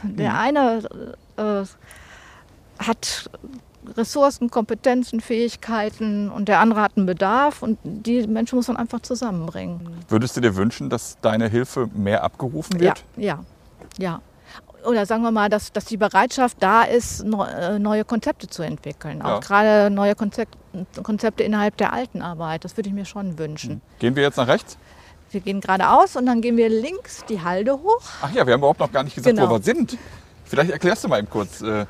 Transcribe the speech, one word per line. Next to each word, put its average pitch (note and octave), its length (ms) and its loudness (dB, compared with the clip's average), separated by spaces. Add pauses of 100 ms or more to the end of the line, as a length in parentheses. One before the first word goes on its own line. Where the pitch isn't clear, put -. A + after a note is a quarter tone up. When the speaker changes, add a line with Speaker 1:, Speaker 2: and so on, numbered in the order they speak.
Speaker 1:
Der G#3 300 -4
Speaker 2:
Mhm. - 60 -2
Speaker 1:
eine, A#3+ 460 2 (540)
äh, G#3 260 -2 (1160)
hat - 500 -6 (680)
Ressourcen, C4+ 540 2
Kompetenzen, A#3+ 720 0
Fähigkeiten A3 1080 -2
und G3+ 160 -4
der G#3 120 6
andere G#3+ 220 6
hat G#3 160 2
einen G3 80 4
Bedarf G#3 560 2
und A3 220 -2
die A3 420 -2
Menschen A3+ 300 -2
muss B3 120 2
man B3+ 100 -2
einfach A#3 240 -4
zusammenbringen. F3 840 -6 (220)
Speaker 2:
Würdest A2+ 280 2
du B2 40 0
dir A2 140 4
wünschen, A#2+ 340 0
dass - 320 -6
deine A2+ 260 2
Hilfe A#2+ 460 -2
mehr G2+ 300 0
abgerufen D#3 560 -4
wird? F3 240 2 (120)
Speaker 1:
Ja, - 80 -8 (120)
ja, D#3+ 40 -14 (600)
ja. F3+ 220 -6 (680)
Oder A3+ 180 2
sagen A3+ 160 0
wir A#3 100 0
mal, G#3 180 2
dass, G#3 220 -2
dass G#3 140 -4
die A3+ 120 -8
Bereitschaft A3 640 2
da G#3 220 6
ist, - 420 0
neu-, G#3 220 0
äh, F3 320 -4
neue G#3+ 280 0
Konzepte A#3 420 -4
zu - 160 -10
entwickeln. D#3 580 -10
Auch - 80 -4
Speaker 2:
Ja. - 100 0
Speaker 1:
gerade G#3 520 4
neue G3+ 240 2
Konzep-, G#3+ 320 -4 (560)
Konzepte G#3+ 400 -2
innerhalb G#3 340 0
der - 160 0
alten B3 300 -6
Arbeit. D#3+ 420 -6
Das F3+ 120 -12
würde G3 120 -6
ich G3 60 -4
mir G3+ 100 -6
schon F#3 320 -8
wünschen. D3+ 360 -8
Speaker 2:
Hm. G#2 80 -10 (180)
Gehen B2 160 2
wir C#3 80 4
jetzt C#3+ 140 2
nach B2+ 100 2
rechts? E3 300 0 (520)
Speaker 1:
Wir G3+ 100 -6
gehen G3 220 -4
geradeaus F#3+ 560 4
und B3+ 80 0
dann A#3+ 160 2
gehen A#3 160 2
wir A#3 100 6
links A#3 640 -2
die G#3 120 -4
Halde F#3+ 320 0
hoch. F#4+ 280 2 (200)
Speaker 2:
Ach C#3+ 120 -4
ja, A3 120 4
wir B2+ 80 6
haben C#3+ 60 4
überhaupt C#3+ 220 4
noch D3+ 100 -2
gar C3+ 120 0
nicht D3 120 -8
gesagt, A3+ 220 4
Speaker 1:
Genau. G3 120 4
Speaker 2:
wo - 60 4
wir G#2 80 0
sind. B3 340 0 (480)
Vielleicht D3+ 260 0
erklärst F3+ 340 0
du - 20 -2
mal B2+ 120 2
eben G#2 100 -6
kurz, G#2 320 -4
äh, G#2+ 280 -2